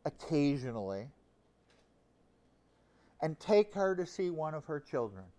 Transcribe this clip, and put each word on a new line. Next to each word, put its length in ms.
occasionally 1040
and 180
take 340
her 220
to 100
see 240
one 260
of 100
her 140
children 460